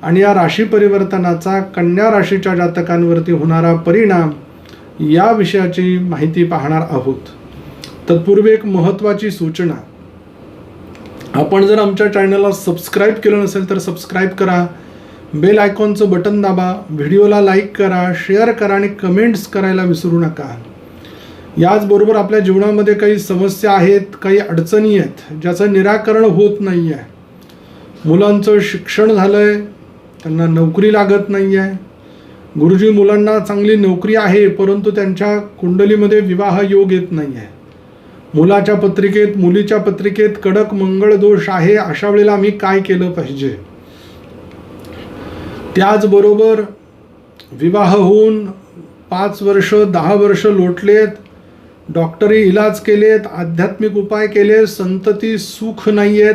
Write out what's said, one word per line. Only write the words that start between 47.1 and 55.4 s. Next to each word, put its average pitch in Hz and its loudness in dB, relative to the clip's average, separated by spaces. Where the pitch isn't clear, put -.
विवाह 175 2
होऊन 208 4
पाच 190 -4
वर्ष, 196 2
दहा 185 2
वर्ष 202 2
लोटलेत, 202 2
डॉक्टरी 202 0
इलाज 208 2
केलेत, 214 2
आध्यात्मिक 185 -4
उपाय 208 -4
केले, 208 4
संतती 208 -4
सुख - -8